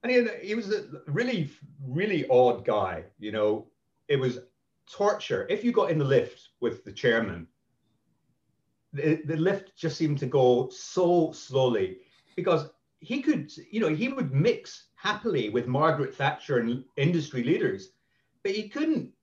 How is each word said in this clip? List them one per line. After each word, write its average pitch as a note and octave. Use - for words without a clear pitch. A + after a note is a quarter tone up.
And A#3+
he, B3
he G#3+
was G#3
a F3+
really, F#3
really D#3+
odd B2
guy, F#2
you G#2
know. G#2+
It C#3+
was C3
torture. G3+
If -
you A#3+
got -
in D#3
the C#3+
lift -
with -
the F#2+
chairman, G#2
the, D3+
the D#3
lift -
just D#3+
seemed D3
to C3+
go B2
so E3+
slowly A#2
because D#3+
he C4+
could, B3+
you A3
know, F#3
he D#3
would A#3+
mix -
happily -
with A#2
Margaret C#3+
Thatcher C#3
and A#2
industry C#3+
leaders, A#2+
but G3
he G#3
couldn't D4